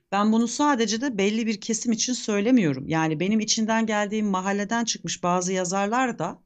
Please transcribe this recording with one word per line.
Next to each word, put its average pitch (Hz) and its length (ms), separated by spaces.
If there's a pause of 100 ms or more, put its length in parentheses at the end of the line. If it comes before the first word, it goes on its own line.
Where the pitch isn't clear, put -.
(120)
Ben 208 200
bunu 233 160
sadece 233 520
de 254 180
belli 214 280
bir 220 140
kesim 233 320
için 233 200
söylemiyorum. 202 760
Yani 160 320
benim 208 200
içinden 220 460
geldiğim 208 400
mahalleden 202 580
çıkmış - 380
bazı 180 300
yazarlar 202 680
da 170 280